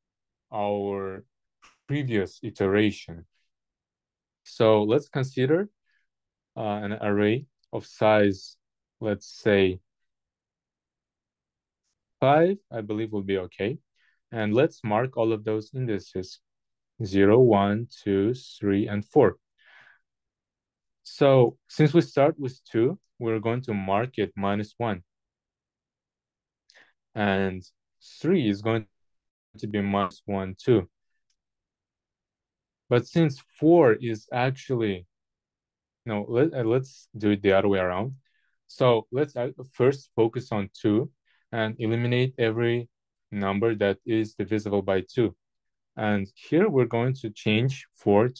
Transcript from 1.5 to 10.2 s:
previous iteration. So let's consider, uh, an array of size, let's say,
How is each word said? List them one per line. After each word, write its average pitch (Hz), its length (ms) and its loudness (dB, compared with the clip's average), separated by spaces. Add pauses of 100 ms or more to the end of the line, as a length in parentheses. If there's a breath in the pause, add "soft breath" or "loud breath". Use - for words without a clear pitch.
previous 123 540 -4
iteration. 98 840 -2 (1160)
So 110 380 2
let's 117 260 0
consider, 139 600 -2 (880)
uh, 107 300 -6
an 101 60 -6
array 107 540 0 (260)
of 110 140 -10
size, 104 680 2 (440)
let's 107 260 -4
say, 98 540 0 (2500)